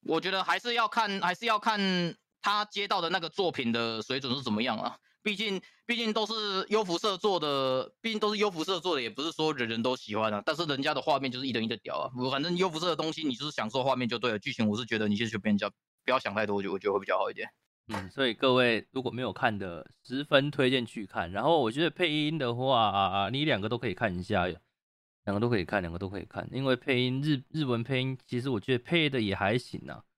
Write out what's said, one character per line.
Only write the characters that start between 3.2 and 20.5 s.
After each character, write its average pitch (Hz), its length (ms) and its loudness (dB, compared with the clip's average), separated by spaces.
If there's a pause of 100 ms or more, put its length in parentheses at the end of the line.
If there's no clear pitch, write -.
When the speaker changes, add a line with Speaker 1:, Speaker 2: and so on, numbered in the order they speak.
Speaker 1:
作 175 240 0
品 120 200 -2
的 113 320 0
水 131 160 -2
准 127 160 -2
是 139 80 -8
怎 117 100 0
么 107 80 0
样 117 160 0
啊。 107 220 -6 (240)
毕 208 120 -4
竟， 196 260 -4 (240)
毕 233 120 -2
竟 226 160 0
都 220 120 0
是 202 440 -2
优 214 160 2
辐 170 120 0
社 196 200 0
做 190 200 2
的， 135 640 0
毕 226 120 -4
竟 214 60 -2
都 208 160 2
是 214 60 -2
优 208 100 4
辐 165 140 -4
社 185 160 0
做 170 160 0
的， 131 60 0
也 113 80 -4
不 107 120 -8
是 160 80 -2
说 156 240 0
人 123 140 0
人 113 160 -2
都 127 100 2
喜 107 220 -6
欢 107 180 2
啊。 104 120 -2
但 156 100 0
是 165 80 -2
人 139 180 -2
家 151 120 0
的 135 80 -2
画 143 180 2
面 135 100 -2
就 123 80 -8
是 131 80 -6
一 131 60 -2
等 117 100 0
一 113 60 -2
的 113 100 -2
屌 - 200 -8
啊。 - 100 -4 (100)
我 127 140 -2
反 139 100 0
正 175 140 -2
优 180 140 2
辐 156 100 -4
社 175 80 0
的 165 80 2
东 156 160 -2
西， 156 160 -4
你 127 80 0
就 123 80 -8
是 147 80 -4
享 110 180 -2
受 127 140 0
画 135 100 4
面 123 140 0
就 120 100 -2
对 117 140 2
了。 107 80 0
剧 127 140 -6
情 117 160 2
我 104 80 2
是 120 80 -2
觉 110 120 0
得 107 80 2
你 104 120 2
先 117 100 0
去 110 100 -4
别 107 120 -2
人 101 80 4
家， 101 120 0 (360)
不 127 60 0
要 127 60 4
想 104 160 -2
太 107 120 0
多， 101 100 0
我 101 60 0
觉 98 80 -4
得， 87 40 -2
我 95 60 -2
觉 98 80 -2
得 101 60 2
会 101 80 4
比 98 40 -10
较 98 120 2
好 98 120 0
一 104 40 -10
点。 107 160 -10 (400)
Speaker 2:
嗯， 98 200 -6
所 135 160 -2
以 117 80 2
各 131 200 4
位 123 380 4
如 131 120 -4
果 120 80 -2
没 117 100 -6
有 110 120 -4
看 113 240 0
的， 87 280 -8 (200)
十 131 180 -6
分 147 260 4
推 135 200 4